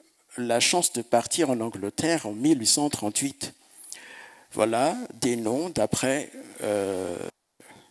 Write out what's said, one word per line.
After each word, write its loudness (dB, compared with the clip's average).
la 2
chance 2
de -2
partir 2
en 2
Angleterre -2
en -4
mille 4
huit 0
cent 4
trente-huit. -4
Voilà 2
des 0
noms -2
d'après, 0
euh, -2